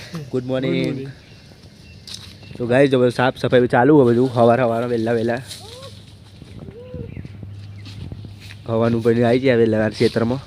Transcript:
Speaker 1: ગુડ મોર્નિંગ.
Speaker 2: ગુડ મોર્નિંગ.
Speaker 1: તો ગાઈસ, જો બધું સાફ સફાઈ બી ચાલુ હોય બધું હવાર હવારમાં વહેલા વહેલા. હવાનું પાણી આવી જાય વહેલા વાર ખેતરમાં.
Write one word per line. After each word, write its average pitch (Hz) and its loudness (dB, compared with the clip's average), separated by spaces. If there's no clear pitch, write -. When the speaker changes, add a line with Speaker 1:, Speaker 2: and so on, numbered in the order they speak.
Speaker 1:
ગુડ 127 -4
મોર્નિંગ. 131 -4
Speaker 2:
ગુડ 131 -2
મોર્નિંગ. 135 -8
Speaker 1:
તો 123 -6
ગાઈસ, 131 4
જો 131 6
બધું 123 4
સાફ 127 0
સફાઈ 123 2
બી 123 2
ચાલુ 135 6
હોય 123 6
બધું 120 2
હવાર 120 4
હવારમાં 120 -2
વહેલા 113 -2
વહેલા. 117 -2
હવાનું 113 0
પાણી 117 2
આવી 120 2
જાય 127 4
વહેલા 110 2
વાર 110 0
ખેતરમાં. 117 0